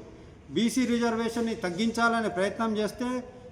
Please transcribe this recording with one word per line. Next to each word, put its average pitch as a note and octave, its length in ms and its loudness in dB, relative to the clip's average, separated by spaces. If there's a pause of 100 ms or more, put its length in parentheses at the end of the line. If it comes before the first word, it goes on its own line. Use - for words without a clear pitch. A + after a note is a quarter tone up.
(500)
బీసీ A3+ 360 2
రిజర్వేషన్ని A3+ 680 0
తగ్గించాలనే A3+ 760 2
ప్రయత్నం G#3 500 0
చేస్తే, B3 460 -2 (280)